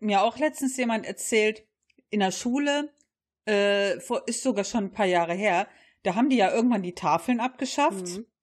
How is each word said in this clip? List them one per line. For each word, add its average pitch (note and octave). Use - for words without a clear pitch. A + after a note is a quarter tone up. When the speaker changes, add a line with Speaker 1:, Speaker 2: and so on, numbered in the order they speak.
Speaker 1:
mir G3+
auch A3+
letztens C#4
jemand A#3
erzählt, G#3+
in G#3+
der F#3+
Schule, C#4+
äh, G3+
vor, -
ist -
sogar G3+
schon G#3
ein F#3+
paar G#3
Jahre E3+
her, F#3+
da F3+
haben B3+
die B3+
ja F#3+
irgendwann A3+
die F3+
Tafeln F#3
abgeschafft. B3+
Speaker 2:
Mhm. F#3+